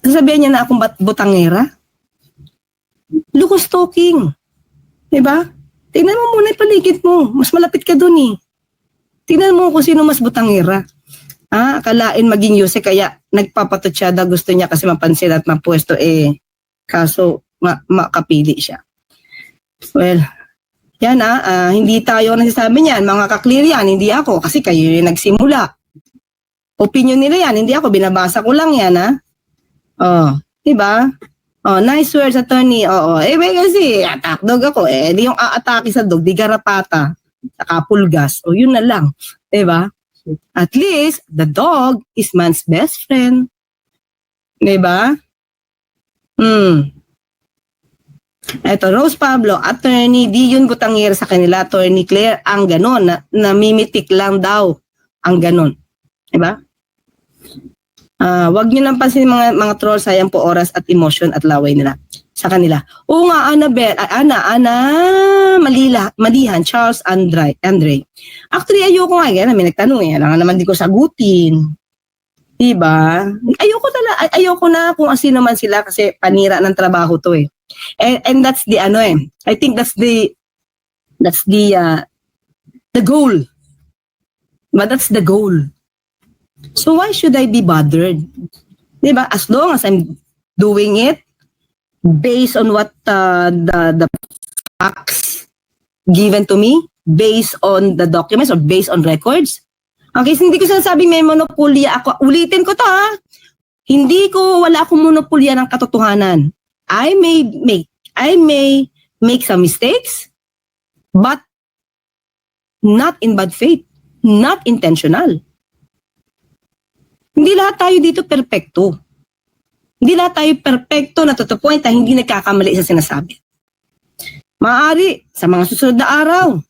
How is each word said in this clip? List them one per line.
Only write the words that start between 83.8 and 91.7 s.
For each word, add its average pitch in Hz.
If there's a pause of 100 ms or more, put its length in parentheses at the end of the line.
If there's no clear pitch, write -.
But 202
that's 262
the 220
goal. 185 (1040)
So -
why 403
should 311
I 262
be 233
bothered? 165 (800)
Diba? 254
As -
long 302
as -
I'm 180 (400)
doing 208
it 262 (800)